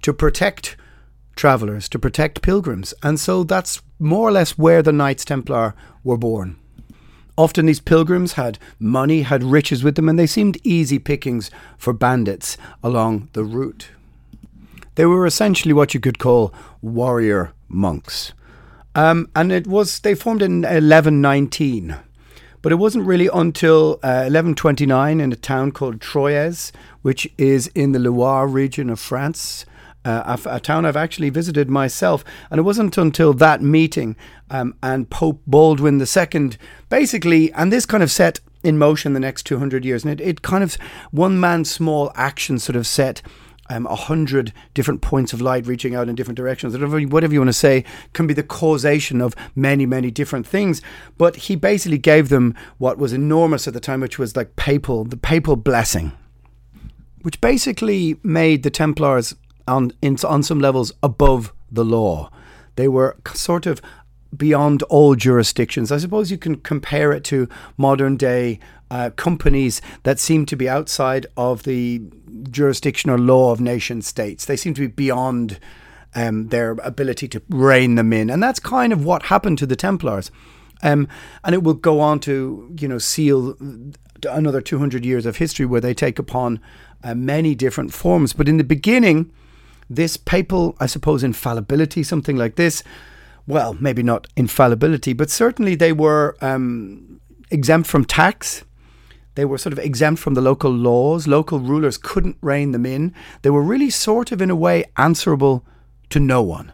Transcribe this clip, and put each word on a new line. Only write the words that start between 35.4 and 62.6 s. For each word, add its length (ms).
Baldwin 520
the 80
second 500
basically, 640
and 180
this 160
kind 160
of 80
set 300
in 160
motion 340
the 80
next 260
two 120
hundred 260
years. 200
And 160
it, 100
it 120
kind 220
of, 120
one 280
man's 320
small 440
action 440
sort 180
of 100
set, 360
um, 160
a 80
hundred 580
different 280
points 320
of 60
light 280
reaching 280
out 120
in 80
different 260
directions. 300
Whatever, 300
whatever 320
you 60
wanna 120
say 320
can 140
be 80
the 80
causation 600
of 140
many, 320
many 240
different 360
things. 360
But 180
he 200
basically 420
gave 300
them 260
what 200
was 140
enormous 560
at 60
the 140
time, 120
which 180
was, 180
like, 200
papal, 480
the 140
papal 240
blessing, 560
which 180
basically 800
made 400
the 80
Templars 640
on, 340
in, 240
on 180
some 180
levels 320
above 500
the 140
law. 460